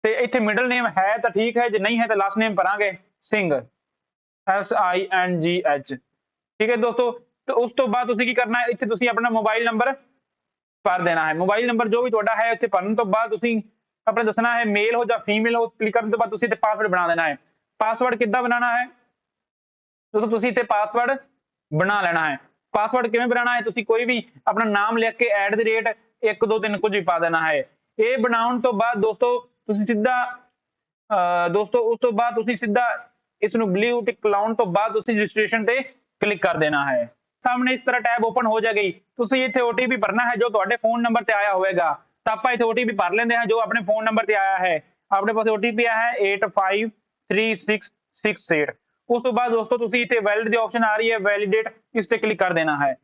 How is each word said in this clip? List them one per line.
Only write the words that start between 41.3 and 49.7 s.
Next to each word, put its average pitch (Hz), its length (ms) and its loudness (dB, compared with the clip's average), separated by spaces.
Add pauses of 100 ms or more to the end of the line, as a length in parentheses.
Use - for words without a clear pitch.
ਆਇਆ 202 200 2
ਹੋਵੇਗਾ। 180 520 0 (200)
ਤਾਂ 220 80 0
ਆਪਾਂ 254 200 0
ਇੱਥੇ 240 120 0
ਓ 226 80 2
ਟੀ 240 120 0
ਪੀ 226 100 -2
ਭਰ 185 180 0
ਲੈਂਦੇ 233 240 2
ਹਾਂ 233 100 0
ਜੋ 226 140 2
ਆਪਣੇ 226 200 0
ਫੋਨ 214 240 -2
ਨੰਬਰ 220 220 0
ਤੇ 214 80 2
ਆਇਆ 196 240 0
ਹੈ। 175 240 0 (300)
ਆਪਣੇ 196 200 0
ਪਾਸੇ 220 180 2
ਓ 214 60 2
ਟੀ 226 140 0
ਪੀ 226 140 0
ਆਇਆ 226 160 0
ਹੈ 240 180 0
ਏਟ 202 260 0
ਫਾਈਵ 202 440 0 (420)
ਥ੍ਰੀ 220 260 0
ਸਿਕਸ - 340 -4 (240)
ਸਿਕਸ - 380 -4
ਏਟ। 147 240 0 (340)
ਉਸ 240 120 2
ਤੋਂ 247 100 0
ਬਾਅਦ 240 200 0
ਦੋਸਤੋ 226 240 0